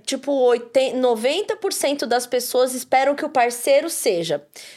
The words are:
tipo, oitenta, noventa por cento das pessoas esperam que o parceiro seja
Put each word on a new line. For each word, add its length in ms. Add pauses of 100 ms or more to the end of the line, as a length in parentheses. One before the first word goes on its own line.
tipo, 260
oitenta, 640
noventa 640
por 160
cento 340
das 180
pessoas 480
esperam 400
que 120
o 40
parceiro 600
seja 520 (360)